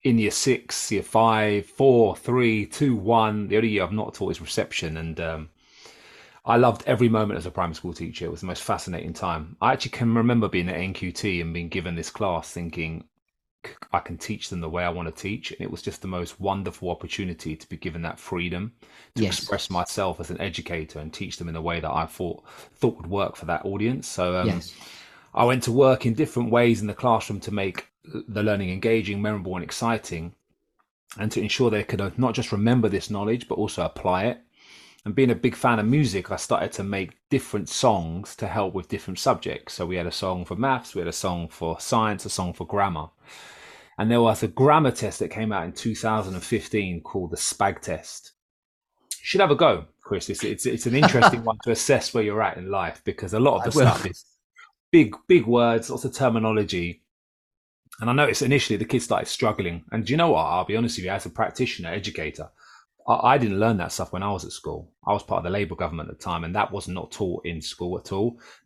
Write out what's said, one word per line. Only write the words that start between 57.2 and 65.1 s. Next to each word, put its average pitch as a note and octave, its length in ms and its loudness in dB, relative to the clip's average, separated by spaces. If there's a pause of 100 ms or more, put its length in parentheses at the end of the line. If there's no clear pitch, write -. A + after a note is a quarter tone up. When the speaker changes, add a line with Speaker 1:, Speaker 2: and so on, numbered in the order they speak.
Speaker 1:
And A2 100 0
I - 20 4
noticed C3+ 300 4
initially C3 340 2
the G2 80 0
kids A#2+ 200 0
started F#2+ 220 0
struggling. F#2 640 -2
And A2 140 -2
do G#2 80 -2
you D3 40 2
know E3+ 140 4
what? E2 120 4
I'll E2+ 220 0
be G#2 120 -2
honest A#2 220 0
with F2+ 80 -6
you, F2+ 40 -4
as G2 140 -4
a F2+ 60 -8
practitioner, A2 580 -4
educator, E2 600 -8 (600)
I, A#2+ 260 6
I C#3+ 40 4
didn't G#2 200 0
learn G#2+ 200 4
that E2+ 120 -4
stuff - 220 -6
when F#2 100 -6
I G2+ 80 -2
was F2+ 140 -6
at F2 80 -14
school. D2+ 400 -12 (120)
I - 80 0